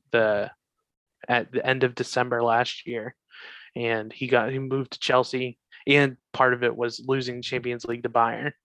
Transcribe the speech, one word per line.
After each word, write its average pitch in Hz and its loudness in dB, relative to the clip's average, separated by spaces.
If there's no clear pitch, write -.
the, 107 2
at 120 0
the - -2
end 131 2
of 123 0
December 123 0
last 117 0
year. 117 -8
And 113 -4
he 131 -8
got, 123 2
he 135 -4
moved 135 -4
to - -14
Chelsea, 127 0
and 139 4
part 127 4
of 120 -4
it 117 0
was 117 -4
losing 123 -2
Champions 120 -6
League 120 -6
to 120 -2
Bayern. 117 2